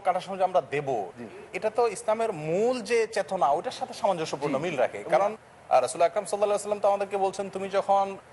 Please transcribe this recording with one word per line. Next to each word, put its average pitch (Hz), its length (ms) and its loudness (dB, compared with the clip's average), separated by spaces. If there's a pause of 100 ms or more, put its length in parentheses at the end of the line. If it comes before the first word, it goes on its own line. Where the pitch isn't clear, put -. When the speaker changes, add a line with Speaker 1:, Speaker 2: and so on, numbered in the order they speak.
Speaker 1:
কাটার 180 180 0
সময় 185 160 -8
যে 190 60 0
আমরা 180 180 2
দেব, 135 560 -2
Speaker 2:
জি। 120 100 -12 (260)
Speaker 1:
এটা 185 160 -2
তো 240 180 2
ইসলামের 220 460 -2
মূল 190 480 0
যে 220 260 0
চেতনা, 190 420 0
ওইটার 180 220 0
সাথে - 220 -8
সামঞ্জস্যপূর্ণ 156 640 0
Speaker 2:
জি। 135 60 0
Speaker 1:
মিল 165 160 -2
রাখে। 107 200 2
Speaker 2:
এবং 104 140 -10
Speaker 1:
কারণ, 165 120 6
আহ, - 580 0
রাসূল 143 200 0
আকরাম 180 240 2
সাল্লাল্লাহু - 100 -4
আলাইহি 202 180 2
ওয়াসাল্লাম 208 260 -2
তো 208 80 2
আমাদেরকে 202 300 0
বলছেন, 196 320 -2
"তুমি 196 200 -6
যখন 196 480 2 (160)